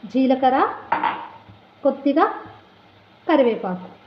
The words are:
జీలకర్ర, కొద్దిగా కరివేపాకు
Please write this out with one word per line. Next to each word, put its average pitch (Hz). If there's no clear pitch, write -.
జీలకర్ర, 262
కొద్దిగా 285
కరివేపాకు 220